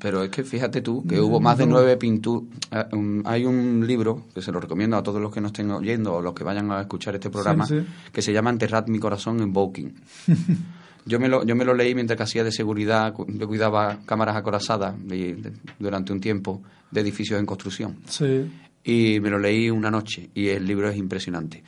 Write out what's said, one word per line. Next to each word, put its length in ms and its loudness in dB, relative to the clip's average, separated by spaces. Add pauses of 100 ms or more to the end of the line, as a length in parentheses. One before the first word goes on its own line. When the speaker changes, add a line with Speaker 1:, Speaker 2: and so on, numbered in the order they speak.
Speaker 1:
Pero 240 0
es 60 -4
que 120 -4
fíjate 380 -2
tú 260 -2
que 140 2
Speaker 2:
Mm, 40 4
Speaker 1:
hubo 160 4
más 180 6
de 80 6
Speaker 2:
no. 60 6
Speaker 1:
nueve 260 8
pintu-, 480 0 (260)
eh, 200 -2
um, 340 0
hay 180 2
un 420 2
libro 380 0 (100)
que 80 -8
se 80 -6
lo 80 -2
recomiendo 380 0
a 80 0
todos 160 -2
los 120 -4
que 80 -6
nos 120 -4
estén 180 -4
oyendo 440 -2
o 80 -2
los 120 -4
que 80 -10
vayan 300 -4
a 80 -2
escuchar 340 -6
este 160 -8
programa, 360 2
Speaker 2:
Sí, 140 0
sí. 60 -4 (260)
Speaker 1:
que 100 -2
se 100 0
llama 180 4
Enterrad 380 0
mi 100 2
corazón 420 -2
en 140 0
Woking. 400 -2 (320)
Speaker 2:
<laughs> 800 0
Speaker 1:
Yo 140 0
me 80 2
lo, 160 4
yo 100 4
me 100 2
lo 80 4
leí 220 4
mientras 220 0
que 80 -2
hacía 180 0
de 80 0
seguridad, 640 2
cu-, 160 -8
yo 180 -6
cuidaba 600 2
cámaras 280 0
acorazadas 580 -2 (140)
de, 300 -4
de, 160 -10 (260)
durante 340 -4
un 80 -4
tiempo 420 -4 (280)
de 100 0
edificios 380 -2
en 80 -2
construcción. 520 -8 (100)
Speaker 2:
Sí. 420 0 (320)
Speaker 1:
Y 380 4
me 100 0
lo 80 2
leí 320 2
una 180 0
noche 460 -4
y 140 0
el 180 0
libro 240 0
es 60 -4
impresionante. 720 -6